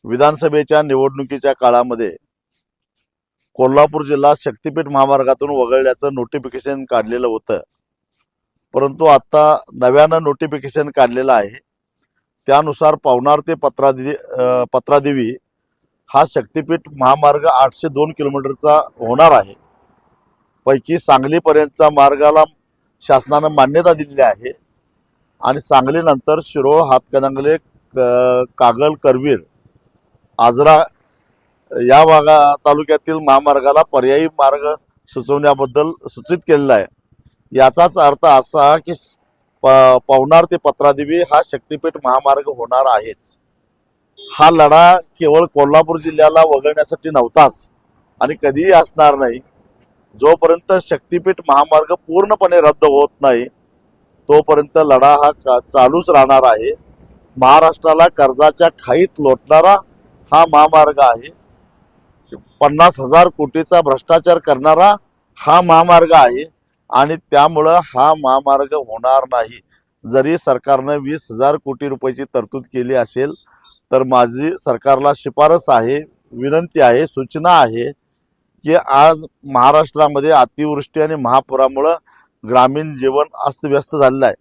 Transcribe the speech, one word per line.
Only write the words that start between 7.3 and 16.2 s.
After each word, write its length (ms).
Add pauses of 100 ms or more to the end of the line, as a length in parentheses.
परंतु 320
आता 540 (140)
नव्यानं 500
नोटिफिकेशन 680
काढलेलं 440
आहे. 280 (840)
त्यानुसार 480
पवनार 460
ते 140
पत्रादि-, 840
अ, 320
पत्रादेवी 640 (760)
हा 140